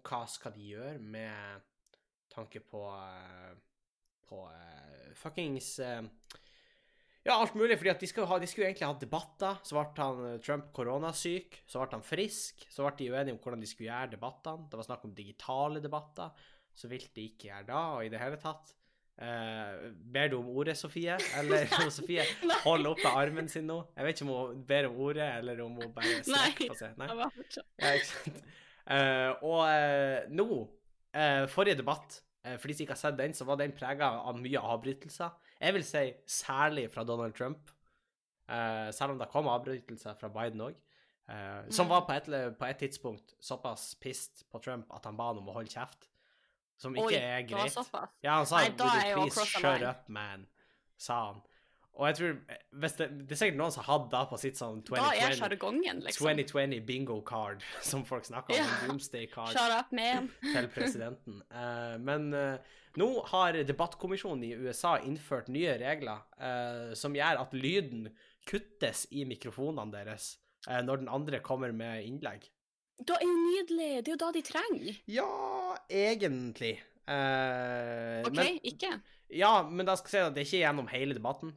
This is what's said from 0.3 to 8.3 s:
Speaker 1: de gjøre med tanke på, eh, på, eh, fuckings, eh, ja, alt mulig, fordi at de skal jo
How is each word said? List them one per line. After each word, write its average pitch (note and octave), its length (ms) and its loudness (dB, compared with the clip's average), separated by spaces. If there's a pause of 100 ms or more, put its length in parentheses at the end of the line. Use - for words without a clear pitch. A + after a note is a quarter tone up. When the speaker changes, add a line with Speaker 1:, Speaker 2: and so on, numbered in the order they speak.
Speaker 1:
de G#2 180 -16
gjøre B2+ 300 -10
med G#2+ 600 -10 (720)
tanke A2 300 -12
på, G#2 240 -12
eh, F#2 680 -14 (680)
på, F#2+ 220 -14
eh, D#2+ 680 -20
fuckings, D#3 640 -6
eh, A#2+ 240 -6 (1300)
ja, B3 140 6
alt - 100 0
mulig, A3 240 4
fordi F3 140 2
at F3 100 2
de F3+ 80 -4
skal A3 140 -2
jo F3 80 -2